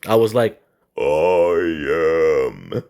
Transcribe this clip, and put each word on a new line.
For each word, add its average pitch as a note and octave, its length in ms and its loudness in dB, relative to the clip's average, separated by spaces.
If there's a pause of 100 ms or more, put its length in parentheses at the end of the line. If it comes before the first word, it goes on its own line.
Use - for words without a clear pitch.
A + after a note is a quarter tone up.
I G#2 100 0
was A2+ 180 2
like, A#2 280 -2 (340)
I D#2+ 1500 0
am C#2 400 -10